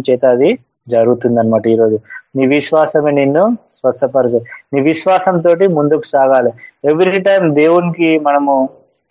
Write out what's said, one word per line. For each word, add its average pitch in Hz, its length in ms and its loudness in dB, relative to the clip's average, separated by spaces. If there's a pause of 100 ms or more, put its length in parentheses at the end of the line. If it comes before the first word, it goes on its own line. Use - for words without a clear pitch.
చేత 127 160 0 (100)
అది 139 160 2 (420)
జరుగుతుందన్నమాట. 117 720 0 (100)
ఈరోజు 110 240 2 (380)
నీ 135 80 0 (120)
విశ్వాసమే 151 640 0
నిన్ను 143 240 2 (320)
స్వస్థపరచు. 127 640 -2 (320)
నీ 139 60 -2 (120)
విశ్వాసంతో 180 640 0 (260)
ముందుకు 147 360 0
సాగాలి. 131 380 2 (380)
Every 185 380 0
time 196 180 0 (140)
దేవునికి 170 500 0 (160)
మనము 143 280 0 (560)